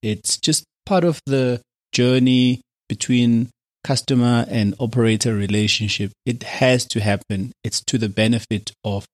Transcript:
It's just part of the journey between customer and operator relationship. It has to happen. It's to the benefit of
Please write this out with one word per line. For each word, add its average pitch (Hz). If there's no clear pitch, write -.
It's 107
just -
part 180
of 165
the 127
journey 127
between 117
customer 120
and -
operator 113
relationship. 101
It 120
has 127
to -
happen. 101
It's -
to 131
the 110
benefit 110
of 101